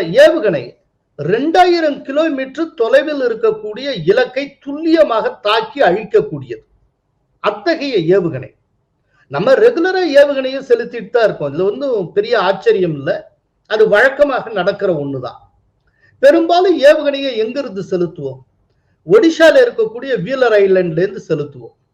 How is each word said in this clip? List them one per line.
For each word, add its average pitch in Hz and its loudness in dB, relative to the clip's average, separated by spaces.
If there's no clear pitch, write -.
ஏவுகணை 226 4
ரெண்டாயிரம் 311 2
கிலோமீட்டர் 285 -4
தொலைவில் 277 0
இருக்கக்கூடிய 220 -2
இலக்கை 254 0
துல்லியமாக 294 0
தாக்கி 220 -2
அழிக்கக்கூடியது. 185 -2
அத்தகைய 254 -4
ஏவுகணை 170 -2
நம்ம 196 0
ரெகுலரா 349 2
ஏவுகணையை 269 2
செலுத்திட்டு 240 -4
தான் 233 2
இருக்கோம். 151 -8
இதுல 175 -2
ஒன்றும் 240 -6
பெரிய 226 -2
ஆச்சரியம் 190 -2
இல்ல, 139 -6
அது 220 0
வழக்கமாக 247 0
நடக்கிற 196 -2
ஒண்ணுதான். 135 -10
பெரும்பாலும் 339 4
ஏவுகணையை 277 2
எங்கிருந்து 226 -6
செலுத்துவோம்? 160 -6
ஒடிஷால 320 4
இருக்கக்கூடிய 240 -2
வீலர் 240 0
ஐலண்ட்ல 185 2
இருந்து 208 -6
செலுத்துவோம். 143 -8